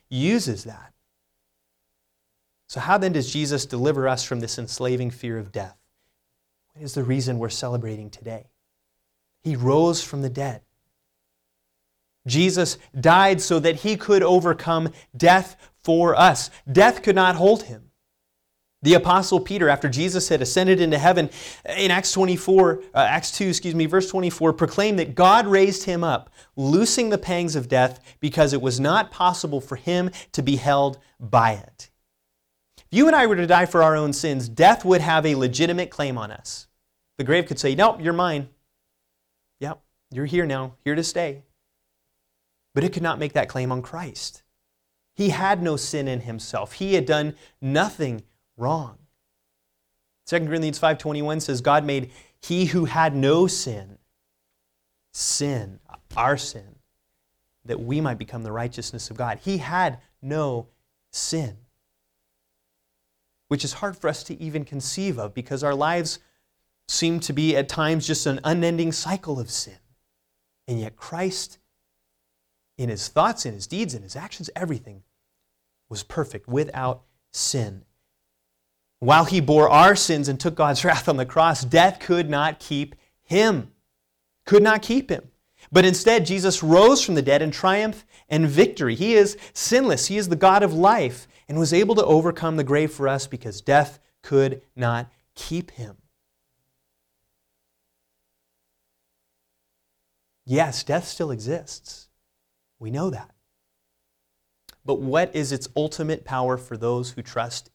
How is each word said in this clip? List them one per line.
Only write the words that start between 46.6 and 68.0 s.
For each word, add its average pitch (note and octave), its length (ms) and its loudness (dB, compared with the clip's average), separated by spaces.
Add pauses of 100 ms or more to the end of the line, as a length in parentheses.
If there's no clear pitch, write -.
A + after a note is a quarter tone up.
He G3 200 -4
had D#3 140 2
done D3+ 260 -2 (260)
nothing C#3 600 -4 (340)
wrong. B2+ 440 -6 (1300)
Second E3 200 -2
Corinthians D#3 300 -4
five D#3 220 0
twenty-one D3+ 400 -6
says, C3+ 220 -6
"God D3 220 2
made C#3 280 -4 (280)
he F3 260 -2
who E3 200 0
had D3+ 300 0
no D3 320 4
sin, G2+ 500 -8 (1120)
sin, A2+ 680 -6 (360)
our B2+ 220 0
sin, - 380 -14 (880)
that A#2 140 -6
we B2 200 -4
might C3 200 -2
become A#2 240 -12
the G#2+ 80 -10
righteousness A#2+ 580 -10
of A2 80 -18
God." A#2 220 -6
He G3 180 -6
had D#3 400 -4 (240)
no C3+ 460 -6 (440)
sin, C3+ 460 -8 (1900)
which D3 180 -4
is C3+ 80 -8
hard G3 240 -10
for E3+ 100 -4
us D3+ 180 -6
to - 140 -14
even D#3 260 -8
conceive D3+ 520 -8
of G#2 160 -10
because B2+ 300 -10
our C#3+ 120 -2
lives D#3+ 440 -4 (680)
seem E3 340 -2
to D#3+ 120 -6
be D3+ 220 0
at C3+ 140 0
times D#3+ 360 -2